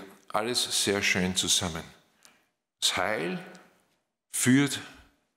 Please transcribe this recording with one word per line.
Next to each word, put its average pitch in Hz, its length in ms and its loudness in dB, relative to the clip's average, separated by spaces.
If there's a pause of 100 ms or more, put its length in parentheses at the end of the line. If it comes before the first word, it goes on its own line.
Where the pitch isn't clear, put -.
(300)
alles - 540 -2
sehr 101 180 2
schön 92 340 2
zusammen. 85 480 -2 (960)
Das - 180 0
Heil 131 460 -2 (880)
führt 135 480 4 (580)